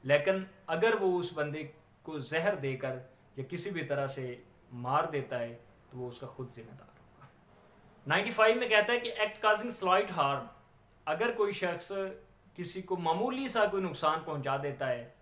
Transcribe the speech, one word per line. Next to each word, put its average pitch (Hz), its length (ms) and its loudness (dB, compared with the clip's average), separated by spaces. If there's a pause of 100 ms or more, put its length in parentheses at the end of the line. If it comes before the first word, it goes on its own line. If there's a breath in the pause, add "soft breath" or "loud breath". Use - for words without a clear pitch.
लेकिन 190 420 4 (220)
अगर 170 260 4
वो 185 240 2
उस 175 140 -4
बंदे 151 420 -4 (280)
को 156 160 -8
जहर 160 360 0
देकर 135 460 -4 (380 soft breath)
या 131 40 -4
किसी 180 280 -6
भी 165 120 -2
तरह 139 240 0
से 127 380 -8 (280)
मार 135 360 0
देता 135 280 -4
है, 117 160 -4 (380)
तो 127 60 -14
वो 123 100 -8
उसका 120 200 -12
खुद 123 220 -10
जिम्मेदार 117 380 -18
होगा। - 420 -20 (760)
नाइंटी 202 240 2
फ़ाइव 226 280 6
में 247 100 0
कहता 220 240 6
है 240 60 2
कि 233 100 -6
act 214 360 -2
causing 220 380 2
slight 180 240 4
harm, 139 320 2 (680)
अगर 220 240 0
कोई 208 220 2
शख्स 180 360 -2 (680)
किसी 175 260 -8
को 185 160 -2
मामूली 226 500 0
सा 220 200 4
कोई 190 140 0
नुकसान 160 420 0
पहुंचा 139 340 -2
देता 139 300 -4
है 120 340 -4